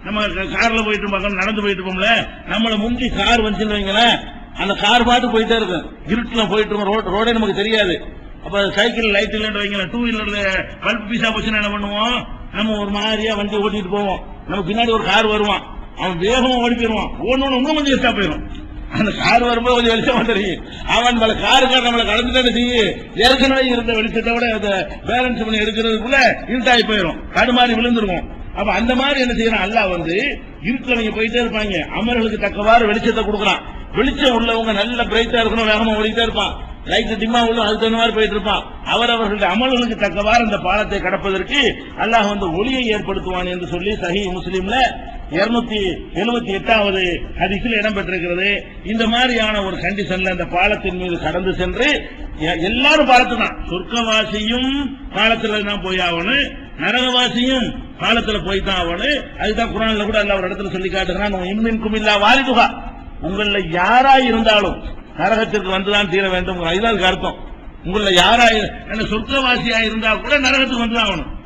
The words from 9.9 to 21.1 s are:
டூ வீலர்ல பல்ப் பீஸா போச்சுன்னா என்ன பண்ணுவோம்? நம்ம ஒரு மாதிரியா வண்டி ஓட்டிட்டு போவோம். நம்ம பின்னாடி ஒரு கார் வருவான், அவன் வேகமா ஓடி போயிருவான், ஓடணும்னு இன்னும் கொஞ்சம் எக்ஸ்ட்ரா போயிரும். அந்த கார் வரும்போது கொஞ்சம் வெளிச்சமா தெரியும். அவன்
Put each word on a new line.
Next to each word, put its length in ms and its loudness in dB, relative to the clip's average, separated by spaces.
டூ 160 -4
வீலர்ல 320 -2
பல்ப் 280 -2
பீஸா 220 0
போச்சுன்னா 340 -2
என்ன 40 -2
பண்ணுவோம்? 560 -2
நம்ம 260 -2
ஒரு 120 -4
மாதிரியா 440 -2
வண்டி 220 -2
ஓட்டிட்டு 340 0
போவோம். 300 -2
நம்ம 220 -2
பின்னாடி 200 2
ஒரு 140 2
கார் 220 4
வருவான், 360 0
அவன் 220 -4
வேகமா 380 2
ஓடி 180 2
போயிருவான், 360 -2
ஓடணும்னு 360 0
இன்னும் 180 2
கொஞ்சம் 200 2
எக்ஸ்ட்ரா 160 2
போயிரும். 340 -2
அந்த 180 0
கார் 320 0
வரும்போது 320 2
கொஞ்சம் 200 2
வெளிச்சமா 320 0
தெரியும். 380 -2
அவன் 320 2